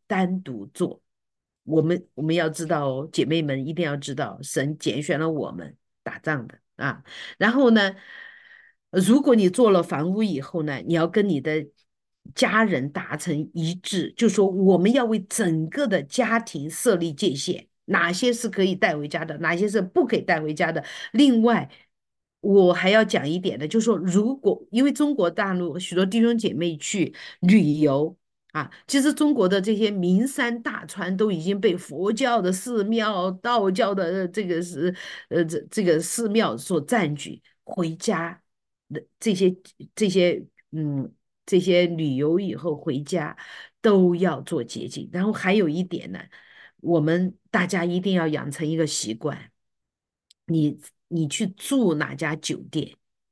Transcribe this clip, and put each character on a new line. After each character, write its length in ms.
单 340
独 260
做。 340
我 180
们， 200
我 80
们 100
要 160
知 160
道 220
哦， 240
姐 140
妹 180
们 240
一 40
定 140
要 100
知 200
道， 260
神 380
拣 240
选 160
了 100
我 220
们 260
打 160
仗 300
的 100
啊。 260
然 140
后 180
呢， 260
如 320
果 140
你 160
做 180
了 140
房 260
屋 140
以 180
后 220
呢， 240
你 80
要 120
跟 220
你 100
的 280
家 280
人 280
达 240
成 220
一 220
致， 420
就 100
说 200
我 320
们 120
要 140
为 140
整 500
个 160
的 160
家 380
庭 280
设 280
立 180
界 220
限， 320
哪 260
些 220
是 160
可 140
以 100
带 240
回 100
家 160
的， 140
哪 180
些 140
是 100
不 280
可 80
以 60
带 200
回 120
家 180
的。 120
另 320
外， 260
我 340
还 160
要 140
讲 260
一 80
点 220
的， 80
就 120
是 60
说， 120
如 380
果， 360
因 120
为 80
中 220
国 160
大 240
陆 240
许 160
多 100
弟 160
兄 160
姐 180
妹 240
去 360
旅 360
游 400
啊， 180
其 160
实 120
中 200
国 140
的 140
这 140
些 140
名 380
山 340
大 240
川 300
都 160
已 100
经 180
被 180
佛 340
教 300
的 100
寺 320
庙、 480
道 400
教 240
的 320
这 180
个 160
是， 320
呃， 160
这， 140
这 120
个 160
寺 300
庙 280
所 240
占 340
据， 260
回 320
家 460
的 120
这 140
些， 220
这 140
些， 340
嗯， 420
这 140
些 260
旅 300
游 240
以 160
后 200
回 280
家 340
都 340
要 260
做 220
洁 240
净。 260
然 100
后 80
还 220
有 160
一 140
点 280
呢， 80
我 200
们 360
大 160
家 180
一 140
定 160
要 120
养 220
成 180
一 80
个 120
习 260
惯， 380
你， 340
你 200
去 180
住 480
哪 220
家 200
酒 220
店， 240